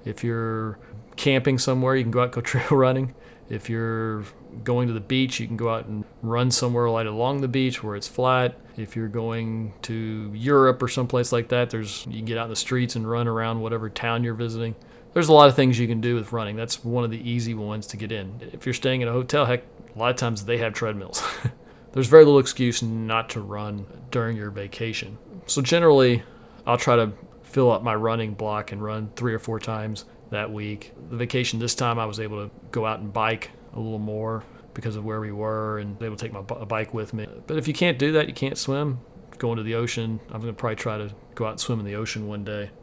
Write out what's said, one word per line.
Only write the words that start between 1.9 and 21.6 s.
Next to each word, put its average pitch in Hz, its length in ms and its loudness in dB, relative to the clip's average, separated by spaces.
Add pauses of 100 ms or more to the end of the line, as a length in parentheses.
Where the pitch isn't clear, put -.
you 131 80 2
can 113 60 0
go 123 120 2
out, 123 100 0
go - 80 -4
<laughs> - 0 -
trail - 300 -2
running. 131 440 4 (340)
If 113 220 -8
you're 113 540 -2 (380)
going 123 260 0
to 117 60 -2
the 110 60 -4
beach, 131 400 0
you 113 60 -6
can 117 100 -6
go 113 140 -2
out 113 160 -4
and 107 180 -8 (180)
run 117 280 2
somewhere 120 340 2
right 113 220 0
along 120 340 -2
the 135 80 -2
beach 127 340 0
where 107 140 -8
it's 101 120 -10
flat. 127 480 2 (200)
If 107 180 -10
you're 113 140 -4
going 113 640 -4 (100)
to 110 520 -6
Europe 131 480 6
or 123 60 0
someplace 123 440 0
like 117 160 0
that, 123 220 2
there's, 110 360 -6
you 117 120 -8
can 110 80 -8
get 113 120 -4
out 117 60 -4
in 113 60 -8
the 107 60 -6
streets 123 380 0
and 110 140 -2
run 117 180 0
around 113 340 0
whatever 113 280 -4
town 117 340 -2
you're 117 120 -2
visiting. 113 400 -4 (400)
There's 165 140 4
a 160 40 10
lot 147 160 12
of 127 80 6
things 127 220 6
you 120 100 2
can 113 120 0
do 120 140 0
with 110 180 -4
running. 107 240 -4
That's 117 280 -8
one 120 200 0
of 113 60 -2
the 117 180 -8
easy 117 260 -2
ones 107 340 -6
to - 80 -12
get 110 160 -8
in. 104 280 -8 (120)
If - 140 -12
you're 127 80 -2
staying 131 260 0
in 120 80 0
a 117 40 -2
hotel, 127 340 2
heck, 123 180 0 (300)
a - 40 -12
lot 117 120 2
of 127 60 0
times 113 280 -2
they 117 140 0
have 113 160 -2
treadmills. 104 500 -4 (340)
<laughs> - 340 -20